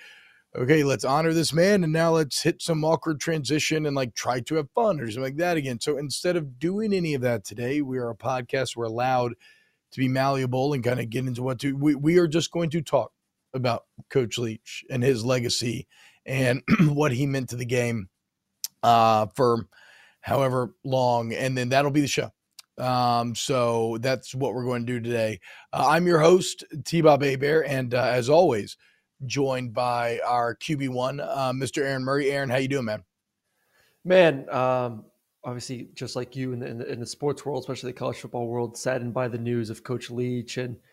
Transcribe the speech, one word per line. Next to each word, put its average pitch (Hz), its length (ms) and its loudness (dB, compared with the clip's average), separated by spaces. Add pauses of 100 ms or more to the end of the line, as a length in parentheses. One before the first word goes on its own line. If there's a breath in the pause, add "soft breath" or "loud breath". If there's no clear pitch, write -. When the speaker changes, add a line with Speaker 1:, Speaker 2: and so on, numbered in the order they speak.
(540 loud breath)
Speaker 1:
"Okay, 143 280 4
let's 135 220 0
honor 156 280 2
this 160 220 0
man, 185 280 4
and 160 120 0
now 165 160 2
let's 160 320 0
hit 175 180 0
some 160 240 -2
awkward 160 360 0
transition 156 680 0
and, 139 100 0
like, 131 180 -2
try 127 260 -2
to 151 160 -4
have 147 180 -2
fun," 208 260 2
or 120 60 -6
something 117 160 -6
like 135 140 -6
that 175 200 0
again. 131 240 -4
So 151 160 -2
instead 151 400 -2
of 139 220 -6
doing 196 340 0
any 170 220 0
of 127 80 -2
that 120 220 0
today, 123 360 -4
we 131 160 -4
are 120 140 -4
a 107 60 -8
podcast. 127 600 -4
We're 117 80 -4
allowed 123 480 0 (600 soft breath)
to - 60 -12
be 131 100 2
malleable 131 680 0
and 123 100 -2
kinda 123 220 0
get 127 200 -4
into 123 160 -6
what 127 180 -4
to, 139 140 -2
we, 143 200 2
we 151 240 4
are 170 100 6
just 156 220 0
going 170 200 -2
to 160 120 -2
talk 127 300 0 (400)
about 123 340 -2 (240)
Coach 123 280 0
Leach 110 520 -8
and 127 120 -2
his 123 220 2
legacy 120 640 -2 (360 soft breath)
and 131 380 0 (160)
<clears throat> 160 80 6
what 147 240 2
he 127 160 0
meant 135 220 -2
to 120 80 -10
the 123 80 -6
game, 117 440 -2 (760)
uh, 113 500 6
for 117 320 0 (540 loud breath)
however 127 520 0 (120)
long, 123 480 0
and 127 260 -2
then 123 120 -2
that'll 143 200 4
be 143 100 2
the 143 60 2
show. 120 240 -2 (480)
Um, 120 560 0
so 117 640 0
that's 131 360 -4
what 127 180 -2
we're 123 120 -4
going 120 200 -4
to 123 60 -4
do 120 80 -4
today. 113 400 -2 (320 loud breath)
Uh, 139 160 0
I'm 165 180 4
your 170 140 4
host, 180 420 4 (220)
T-Bob 151 400 6
Hebert, 143 420 2
and, 131 260 -4
uh, 123 120 2
as 123 260 2
always, 147 460 4 (500 soft breath)
joined 127 480 -2
by 120 460 0
our 117 340 0
Q 156 220 -4
B 139 100 -2
one, 127 320 -2
uh, 135 340 -2
Mister 131 300 -2
Aaron 135 220 -2
Murray. 139 260 0
Aaron, 139 200 -2
how 127 80 2
you 135 100 0
doing, 135 160 -2
man? 107 180 -6 (1040)
Speaker 2:
Man, 165 440 4
um, 127 580 0 (360)
obviously, 123 520 -10
just - 200 -10
like 127 220 -8
you 131 160 -6
in 120 80 -8
the, 135 80 -8
in 117 100 -10
the, - 140 -8
in 117 80 -8
the 117 60 -10
sports 143 380 -6
world, 139 200 -6
especially 127 260 -8
the 123 80 -12
college 127 200 -6
football 120 280 -6
world, 117 320 -4
saddened 120 340 -4
by 127 140 -2
the 120 120 -6
news 117 320 -2
of 110 120 -12
Coach 120 260 -8
Leach. 123 480 -6
And, 123 200 -6 (160)